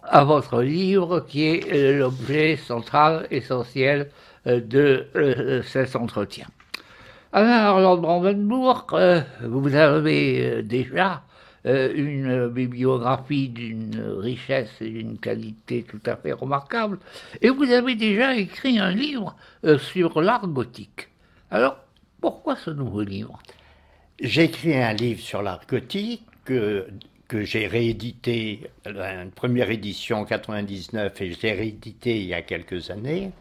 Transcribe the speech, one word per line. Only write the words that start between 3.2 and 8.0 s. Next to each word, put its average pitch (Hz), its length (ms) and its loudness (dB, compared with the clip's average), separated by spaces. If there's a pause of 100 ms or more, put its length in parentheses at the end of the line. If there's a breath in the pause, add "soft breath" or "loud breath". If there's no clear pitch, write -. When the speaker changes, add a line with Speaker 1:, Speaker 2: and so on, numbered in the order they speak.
Speaker 1:
essentiel, 135 800 0 (380 soft breath)
euh, 123 120 4
de, 131 560 4
euh, 131 480 2
cet 131 320 -2
entretien. 110 520 -6 (840 loud breath)
Alain 220 200 6
Arland 190 460 6
Brandebourg, 202 960 2